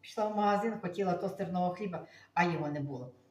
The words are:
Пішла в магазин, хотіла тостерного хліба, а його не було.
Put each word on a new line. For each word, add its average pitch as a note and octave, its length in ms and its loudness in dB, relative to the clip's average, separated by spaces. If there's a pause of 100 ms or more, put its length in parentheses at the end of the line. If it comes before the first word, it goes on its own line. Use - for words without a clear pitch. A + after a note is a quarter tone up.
Пішла - 260 -2
в G#3 100 -2
магазин, G#3 440 4
хотіла F3+ 320 0
тостерного F3+ 560 0
хліба, F3+ 380 -6 (260)
а F3 100 4
його D#3 240 0
не D3 120 -2
було. C3+ 320 -6 (200)